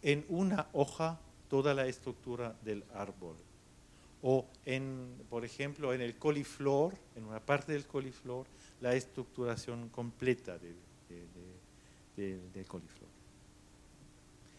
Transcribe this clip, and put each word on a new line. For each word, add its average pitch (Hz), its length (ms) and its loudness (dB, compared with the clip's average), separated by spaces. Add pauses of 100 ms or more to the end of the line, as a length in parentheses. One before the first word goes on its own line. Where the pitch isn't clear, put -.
en 147 280 4
una 185 420 2
hoja, 160 480 2 (300)
toda 139 240 6
la 135 120 2
estructura 120 800 -6
del 107 300 -4
árbol. 98 420 -8 (840)
O 131 240 6 (180)
en, 131 640 -4
por 117 140 -4
ejemplo, 139 500 -2
en 131 60 0
el 117 180 -4
coliflor, 147 800 2 (220)
en 113 80 -10
una 110 160 -8
parte 143 320 2
del 143 120 -2
coliflor, 127 600 -6 (320)
la 123 160 4
estructuración 120 920 -4
completa 120 680 0
de, 85 160 -14 (360)
de, 87 180 -14 (880)
de, 98 220 -2
de, 92 160 -14
del 95 120 -10
coliflor. - 440 -14 (1500)